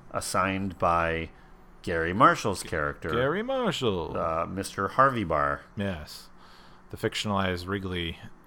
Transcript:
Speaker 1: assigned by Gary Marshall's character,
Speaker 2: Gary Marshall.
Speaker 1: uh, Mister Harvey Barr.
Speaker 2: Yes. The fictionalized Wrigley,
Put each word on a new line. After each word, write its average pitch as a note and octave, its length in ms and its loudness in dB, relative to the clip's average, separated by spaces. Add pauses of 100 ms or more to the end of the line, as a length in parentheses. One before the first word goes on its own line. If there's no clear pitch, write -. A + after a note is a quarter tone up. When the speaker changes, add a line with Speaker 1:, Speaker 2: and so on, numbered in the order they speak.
(120)
Speaker 1:
assigned F#2+ 680 0
by E2 500 2 (520)
Gary E2 320 0
Marshall's B2+ 500 4
character, D2+ 460 -4
Speaker 2:
Gary C#3+ 340 0
Marshall. C#3 720 0
Speaker 1:
uh, E2 280 0
Mister F#2+ 440 -4
Harvey B2+ 360 4
Barr. D2 360 2 (140)
Speaker 2:
Yes. F#2 540 -6 (640)
The G2+ 60 -12
fictionalized F#2+ 680 0
Wrigley, F2+ 520 -4 (280)